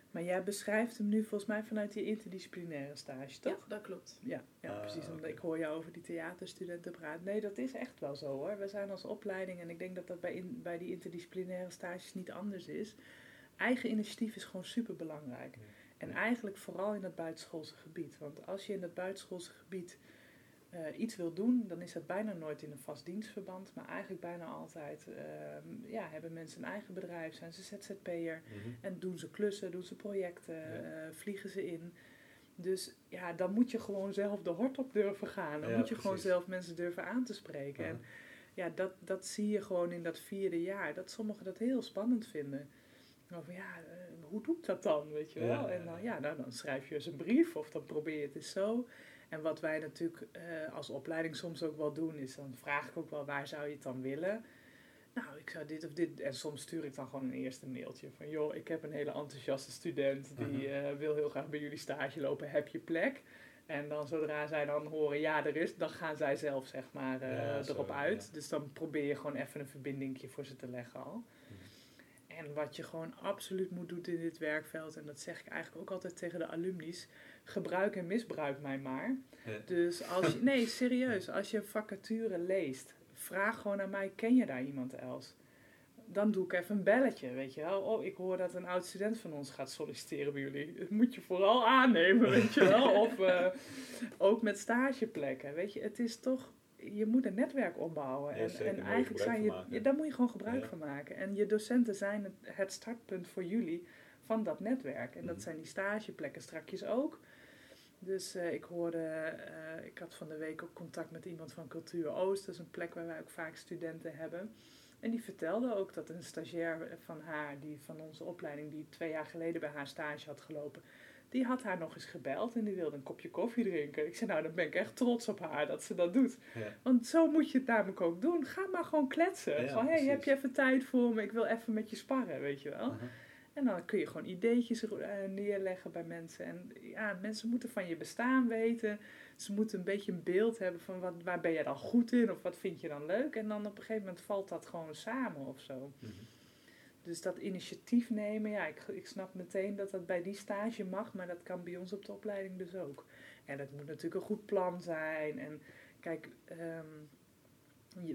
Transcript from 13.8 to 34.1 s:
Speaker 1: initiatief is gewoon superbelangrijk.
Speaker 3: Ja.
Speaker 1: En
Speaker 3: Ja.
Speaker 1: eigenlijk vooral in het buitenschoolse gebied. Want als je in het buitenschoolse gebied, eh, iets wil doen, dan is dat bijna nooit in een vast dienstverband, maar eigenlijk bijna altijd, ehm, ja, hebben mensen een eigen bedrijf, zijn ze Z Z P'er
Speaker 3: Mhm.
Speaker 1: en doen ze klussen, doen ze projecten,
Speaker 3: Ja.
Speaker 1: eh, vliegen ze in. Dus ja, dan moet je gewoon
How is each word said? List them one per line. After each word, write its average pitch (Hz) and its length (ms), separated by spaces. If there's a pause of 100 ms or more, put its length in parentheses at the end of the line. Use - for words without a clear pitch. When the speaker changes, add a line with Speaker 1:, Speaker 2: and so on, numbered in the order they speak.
Speaker 1:
initiatief 214 460
is 190 80
gewoon 180 200
superbelangrijk. 151 880
Speaker 3:
Ja. 117 60 (360)
Speaker 1:
En - 120
Speaker 3:
Ja. - 60
Speaker 1:
eigenlijk 214 420
vooral 190 380
in 202 100
het 170 100
buitenschoolse 160 600
gebied. 160 440
Want 147 280
als 196 200
je 214 60
in 185 100
het 175 120
buitenschoolse 185 580
gebied, - 460 (720)
eh, 160 280
iets 226 180
wil 170 160
doen, 226 340
dan 175 160
is 175 100
dat 160 140
bijna 208 260
nooit 156 300
in 151 80
een 143 80
vast - 280
dienstverband, 190 680
maar - 140
eigenlijk 190 320
bijna 175 240
altijd, 156 640 (100)
ehm, 151 500 (240)
ja, 202 180
hebben 156 240
mensen 165 300
een 160 80
eigen 202 240
bedrijf, 170 400
zijn 165 180
ze 175 100
Z 190 160
Z - 120 (120)
P'er 165 420
Speaker 3:
Mhm. 107 240 (120)
Speaker 1:
en 185 180
doen 180 200
ze 156 120
klussen, 202 400
doen 180 120
ze 180 140
projecten, 185 580
Speaker 3:
Ja. 160 260 (260)
Speaker 1:
eh, 160 60
vliegen 196 380
ze 190 160
in. 170 260 (640)
Dus 185 400 (140)
ja, 180 240
dan 180 200
moet 240 180
je 226 100
gewoon 196 340